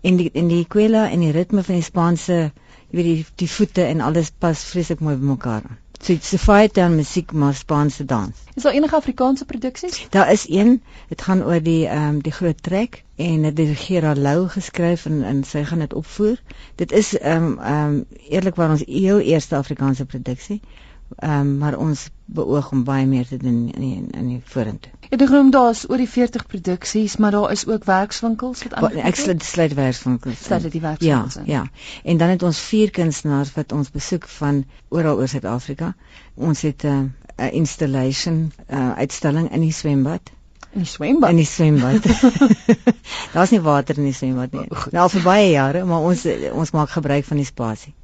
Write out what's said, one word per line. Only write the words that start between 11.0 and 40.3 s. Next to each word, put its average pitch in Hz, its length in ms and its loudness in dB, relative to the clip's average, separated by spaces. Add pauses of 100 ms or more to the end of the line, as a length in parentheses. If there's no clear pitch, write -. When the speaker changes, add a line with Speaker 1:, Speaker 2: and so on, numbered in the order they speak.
Speaker 1:
Dit - 120 -10
gaan 190 220 0
oor 170 200 0
die, 160 240 2
ehm, 147 360 0
die 160 80 -4
groot 165 320 -2
trek 196 400 -4 (120)
en 160 260 0
dit 151 140 0
deur 151 200 0
Gerard 156 420 0
Lou 147 300 0
geskryf 175 580 -4
en, 151 180 -2
en 139 200 -2
sy 147 220 -6
gaan 160 180 -4
dit - 100 -8
opvoer. 214 460 -2 (360)
Dit - 160 -4
is, 202 260 2
ehm, 165 420 0
ehm, 147 400 -2 (300)
eerlikwaar 180 400 0
ons 156 180 2
heel 190 320 2
eerste 156 400 2
Afrikaanse 135 460 -2
produksie. 131 560 -10 (560)
Ehm, 143 400 0
maar 143 200 -2
ons 147 260 -2 (220)
beoog 139 460 -2
om 135 120 0
baie 135 260 0
meer 123 180 0
te 131 100 -10
doen 120 360 -2
in - 80 -8
die, 131 140 -4 (240)
in 120 80 -4
die 123 180 -6
vorentoe. 107 460 -8 (160)
Speaker 2:
Jy 262 100 -2
het 269 80 6
genoem 269 260 8
daar 247 220 6
is 220 160 -6
oor 262 80 0
die 247 120 0
veertig 240 380 -2
produksies, 196 680 -4
maar 208 160 4
daar 208 180 0
is 202 160 -4
ook 214 220 -4
werkswinkels 220 760 -2
wat - 120 -12
Speaker 1:
Wa-, - 20 -6
Speaker 2:
aangebied - 320 -2
Speaker 1:
ek 180 60 0
Speaker 2:
word? 285 80 -4
Speaker 1:
sluit, 180 200 -2
sluit 160 300 0
werkswinkels 127 680 -2
Speaker 2:
Sluit - 160 -2
Speaker 1:
in. 160 80 -6
Speaker 2:
dit 156 100 -8
die 160 40 -4
werkswinkels 151 520 0
Speaker 1:
Ja, - 80 -14
Speaker 2:
in? - 100 -6
Speaker 1:
ja. 139 120 -2 (400)
En 170 180 0
dan 170 80 4
het 180 140 0
ons 170 160 0
vier 214 340 0
kunstenaars 143 640 -2
wat 151 160 -6
ons 143 200 -4
besoek 160 360 -6 (100)
van 143 260 -2 (260)
oral 156 280 0
oor 127 100 0
Suid-Afrika. 135 680 -6 (400)
Ons 151 260 -2
het, 147 220 -4
eh, 139 160 0 (380)
'n 127 140 -4 (120)
installation, 147 880 -2 (160)
eh, 127 240 -4
uitstalling 165 600 -2
in 160 100 -2
die 160 120 0
swembad. 147 560 -2 (440)